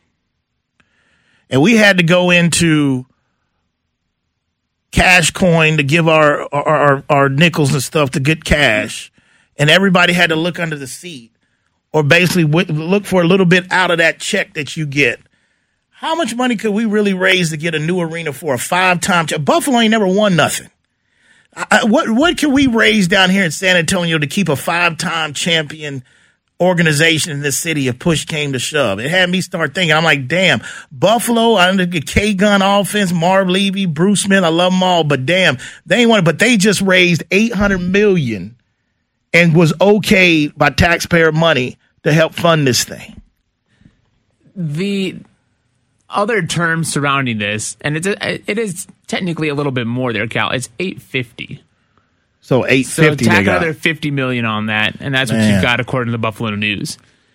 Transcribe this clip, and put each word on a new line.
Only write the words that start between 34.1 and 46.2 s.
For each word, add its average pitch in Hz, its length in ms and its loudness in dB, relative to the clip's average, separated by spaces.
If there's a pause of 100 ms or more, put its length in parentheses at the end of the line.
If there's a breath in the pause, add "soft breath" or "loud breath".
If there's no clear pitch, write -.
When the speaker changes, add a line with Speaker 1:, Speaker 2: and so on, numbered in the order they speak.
Speaker 1:
Smith, 196 220 2
I 165 60 2
love 180 240 2
'em 185 100 0
all, 175 200 2
but 139 220 -2
damn, 170 320 2 (280 loud breath)
they 226 160 0
ain't 233 80 4
won 220 100 4
it." 170 60 2
But 165 140 0
they 233 180 2
just 190 240 2
raised 180 500 2
eight 220 220 0
hundred 202 260 0
million 175 760 -2 (800)
and 170 220 4
was 165 180 4
okayed 180 840 2
by 147 140 2
taxpayer 165 600 2
money 156 460 0 (260)
to 151 100 0
help 160 200 2
fund 160 320 2
this 120 200 0
thing. - 360 -18 (1300 soft breath)
Speaker 2:
The 185 600 -6 (920)
other 208 340 -2